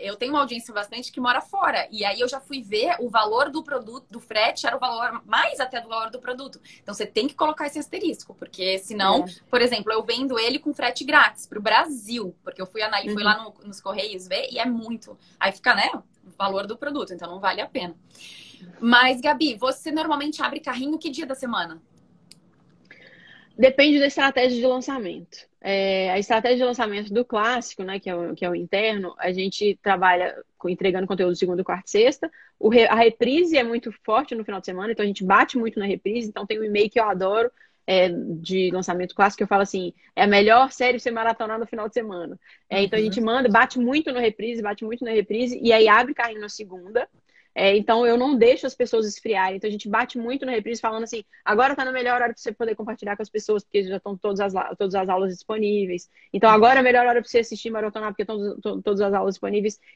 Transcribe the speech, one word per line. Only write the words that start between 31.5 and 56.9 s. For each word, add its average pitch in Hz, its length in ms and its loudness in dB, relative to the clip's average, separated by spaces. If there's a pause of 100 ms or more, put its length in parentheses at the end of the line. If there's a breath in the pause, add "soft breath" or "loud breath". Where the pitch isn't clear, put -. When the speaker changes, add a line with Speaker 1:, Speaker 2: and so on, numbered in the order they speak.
Speaker 2:
quarta 180 220 -6
e - 40 -18
sexta. 254 400 2 (280 soft breath)
O 220 100 2
re-, 226 180 8
a - 100 4
reprise 254 600 4
é 254 60 4
muito 233 300 -4 (120)
forte 247 300 0
no 220 100 -6
final 196 160 -8
de - 60 -14
semana, 190 260 -6
então 214 120 -2
a - 20 2
gente 202 180 -4
bate 196 320 4
muito 226 220 -2
na 196 80 -2
reprise. 208 420 -4
Então 208 160 -10
tem 214 160 -4
um 220 40 -2
e-mail 208 260 2
que - 80 0
eu 220 100 2
adoro, 202 420 0 (360 soft breath)
é, 185 240 4
de 175 640 -2
lançamento 180 420 -4
clássico, 202 240 2
que - 60 0
eu 196 40 -8
falo 196 140 2
assim, 190 300 -4 (240 soft breath)
"É 196 80 4
a - 20 4
melhor 214 460 6
série 247 220 0
pra 247 60 -4
você 247 100 -4
maratonar 226 480 -2
no 226 80 -6
final 220 200 -8
de 202 80 -10
semana." 190 440 -6 (300 soft breath)
É, 196 140 0
então 202 160 0
a 220 40 2
gente 214 180 0
Speaker 1:
Uhum. 220 60 2
Speaker 2:
manda, 247 220 2
bate 233 300 2
muito 277 340 -2
no 247 60 -4
reprise, 226 440 -4
bate 208 220 -8
muito 233 200 -8
na 226 80 -6
reprise, 226 500 -2
e 233 100 4
aí 220 160 8
abre 247 260 6
carrinho 226 260 -6
na 208 80 -12
segunda. 202 600 -8 (480 soft breath)
É, 196 200 4
então, 226 280 4
eu 233 140 4
não 269 180 2
deixo 240 300 6
as 254 80 -4
pessoas 226 320 0
esfriarem. 190 520 -2
Então, 214 100 -6
a - 20 -2
gente 208 180 -8
bate 233 300 0
muito 240 260 -6
na 254 60 -4
reprise 226 300 -4
falando 220 240 -4
assim, 220 180 -10 (220 soft breath)
"Agora 254 320 4
tá 277 80 -2
na 262 80 -4
melhor 247 280 0
hora 240 120 0
pra - 40 -12
você - 140 -8
poder 220 240 -4
compartilhar 208 420 -6
com 220 60 -8
as 208 80 -10
pessoas, 214 320 -2
porque 202 220 0
já 190 140 -6
estão 202 180 -8
todas 202 240 -4
as 196 120 0
la-, 185 220 -4
todas 190 220 -4
as 190 120 0
aulas 190 260 0
disponíveis. 208 760 -4 (220 soft breath)
Então, 214 180 8
agora 233 280 8
é - 20 6
a - 20 4
melhor 247 240 6